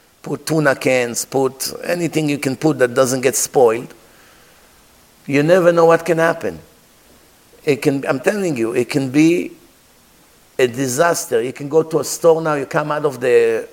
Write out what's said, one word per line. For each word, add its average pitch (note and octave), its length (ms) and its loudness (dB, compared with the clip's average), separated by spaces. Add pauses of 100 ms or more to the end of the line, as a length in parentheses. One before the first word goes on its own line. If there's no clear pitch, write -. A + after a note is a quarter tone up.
(220)
put - 240 -8
tuna D3+ 280 2
cans, B2 500 -2
put C3 480 -4 (120)
anything D#3+ 440 -2
you C#3+ 100 -2
can C3 180 -4
put D3+ 220 0
that B2 160 2
doesn't C3 260 2
get B2+ 160 0
spoiled. B2 580 2 (1300)
You C#3+ 160 2
never F3 300 4
know E3 140 4
what E3 180 4
can E3 140 0
happen. A2 420 -2 (1040)
It C#3+ 180 0
can, C#3 240 -2
I'm C3+ 140 -2
telling F#3+ 360 -2
you, A2+ 180 -2
it B2 140 0
can C#3 220 -2
be E3 420 2 (1040)
a C3 80 2
disaster. B2+ 760 -2
You B2+ 100 -6
can C#3+ 160 -12
go D#3 140 2
to D#3+ 160 -2
a C3+ 60 -4
store E3 360 2
now, D#3 140 -2
you C#3 120 -4
come D3+ 260 -4
out D3 120 -4
of C3 160 -4
the A#2 520 2